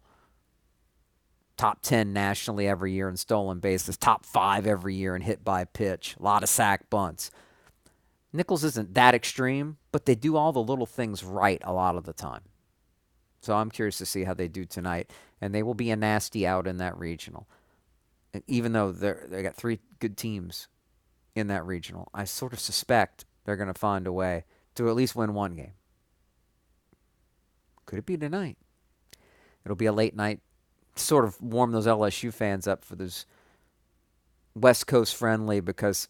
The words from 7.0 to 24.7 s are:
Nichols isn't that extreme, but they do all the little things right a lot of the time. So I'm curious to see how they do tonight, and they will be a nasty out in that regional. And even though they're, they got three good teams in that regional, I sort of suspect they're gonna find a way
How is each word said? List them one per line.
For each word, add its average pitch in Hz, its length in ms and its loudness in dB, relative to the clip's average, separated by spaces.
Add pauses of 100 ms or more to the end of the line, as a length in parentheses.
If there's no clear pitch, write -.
Nichols 160 340 0
isn't 113 280 -2
that 123 220 8
extreme, 135 640 -2 (120)
but - 140 -2
they 131 100 6
do 147 220 0
all 156 160 4
the 127 100 2
little 123 240 -2
things 104 380 -6
right 95 400 2
a 90 80 -4
lot 90 240 2
of 82 80 -8
the 82 80 -12
time. 65 300 -12 (960)
So 110 140 -2
I'm 110 160 0
curious 104 280 -4
to 92 80 -8
see 95 180 -2
how 92 100 -2
they 87 140 -4
do 90 160 -8
tonight, 87 460 -6 (300)
and 101 140 -4
they 107 80 0
will 117 120 -2
be 117 160 -2
a 110 60 0
nasty 107 500 0
out 92 200 0
in 90 100 -4
that 90 220 -6
regional. 82 500 -10 (840)
And 101 120 -10
even 117 260 0
though 104 200 2
they're, 87 380 -4
they 95 120 -6
got 92 120 -6
three 117 260 -4 (180)
good 107 180 -4
teams 98 520 -8 (680)
in 107 140 -2
that 95 160 -2
regional, 87 480 -8
I 101 120 -6
sort 123 280 -8
of 110 80 -10
suspect - 640 2 (200)
they're 104 120 -2
gonna 95 180 -4
find 98 320 0
a 92 60 -2
way 90 320 -2 (300)